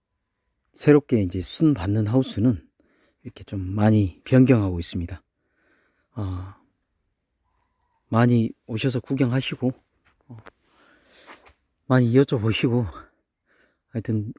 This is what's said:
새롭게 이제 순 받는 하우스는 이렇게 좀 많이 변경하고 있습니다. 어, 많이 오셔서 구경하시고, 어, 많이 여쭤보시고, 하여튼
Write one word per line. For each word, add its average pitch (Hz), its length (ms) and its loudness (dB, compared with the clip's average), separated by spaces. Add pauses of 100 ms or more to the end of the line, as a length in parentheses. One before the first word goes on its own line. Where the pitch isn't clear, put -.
(720)
새롭게 139 500 2
이제 92 180 -4
순 151 320 0
받는 104 360 -2
하우스는 117 600 -2 (540)
이렇게 - 220 -20
좀 101 160 -10 (140)
많이 107 500 2
변경하고 120 560 4
있습니다. 90 420 -8 (920)
어, 92 380 -8 (1500)
많이 117 420 2 (160)
오셔서 120 340 -4
구경하시고, 131 720 -4 (560)
어, 117 80 -20 (1500)
많이 123 260 2
여쭤보시고, 120 760 0 (1000)
하여튼 110 500 -6